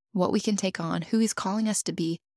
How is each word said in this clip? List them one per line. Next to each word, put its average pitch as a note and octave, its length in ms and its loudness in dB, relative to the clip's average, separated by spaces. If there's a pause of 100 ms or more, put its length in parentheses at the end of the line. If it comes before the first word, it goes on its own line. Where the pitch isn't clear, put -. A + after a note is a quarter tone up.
(140)
what F#3 180 2
we A3 80 4
can G#3 160 0
take F#3+ 240 -2
on, E3+ 220 -2
who - 180 0
he's A3 140 2
calling G#3+ 340 -2
us G#3+ 160 0
to - 100 -4
be, E3 260 -2 (180)